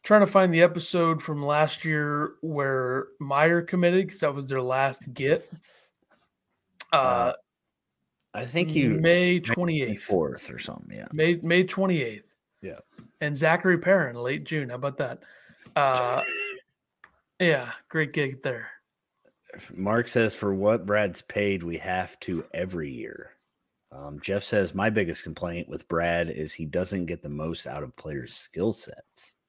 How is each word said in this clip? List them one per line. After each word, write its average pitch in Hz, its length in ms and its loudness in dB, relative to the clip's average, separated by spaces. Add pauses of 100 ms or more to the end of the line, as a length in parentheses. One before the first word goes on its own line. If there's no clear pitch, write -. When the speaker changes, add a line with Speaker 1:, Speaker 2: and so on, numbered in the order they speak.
Speaker 1:
trying 214 180 8
to 196 60 6
find 190 260 6
the 165 80 6
episode 170 600 4
from 147 240 -6
last 151 400 2
year 151 560 -2
where 135 680 -2 (120)
Meyer 151 420 4
committed, 180 480 2
'cause - 120 -16
that 147 120 0
was 135 160 -8
their 135 120 0
last 131 520 -2
get. 139 280 0 (1500)
Uh, - 20 4
Speaker 2:
Uh, 123 380 2 (1000)
I 117 120 -8
think 156 300 -2
you 139 140 4
Speaker 1:
May 156 100 2 (360)
Speaker 2:
May 175 40 0
Speaker 1:
twenty-eighth. 147 640 -2
Speaker 2:
fourth 78 480 -2
or 62 80 -14
something, 50 360 -12
yeah. 52 180 -12
Speaker 1:
May, 160 280 4
May 170 220 4
twenty-eighth. 160 720 -2 (260)
Speaker 2:
Yeah. 92 180 -12 (420)
Speaker 1:
And 147 160 -2
Zachary 170 400 4
Perrin, 170 380 2
late 131 280 -4
June. 143 260 -6
How 120 60 -8
about 139 220 -6
that? 131 260 -6 (520)
Uh, 131 460 4 (600)
Speaker 2:
<laughs> - 580 -20
Speaker 1:
yeah, 143 320 2 (180)
great 151 220 0
gig 131 320 -2
there. 120 260 -6 (1040)
Speaker 2:
Mark 107 360 0
says, 113 260 2
"For 101 180 0
what 101 320 2
Brad's 104 360 0
paid, 101 420 -2
we 85 140 -6
have 92 440 -4
to 85 320 -4
every 87 380 -6
year." - 400 -14 (600)
Um, 71 280 -14
Jeff 98 240 -2
says, 95 320 0
"My 104 140 0
biggest 101 340 -2
complaint 85 460 -8
with - 180 -12
Brad 85 420 0
is 78 240 -6
he 82 120 -8
doesn't 90 400 -4
get 82 180 -8
the 76 60 -12
most 78 360 -8
out 71 180 -8
of 64 120 -14
players' 69 380 -12
skill 98 400 -4
sets." - 640 -16 (140)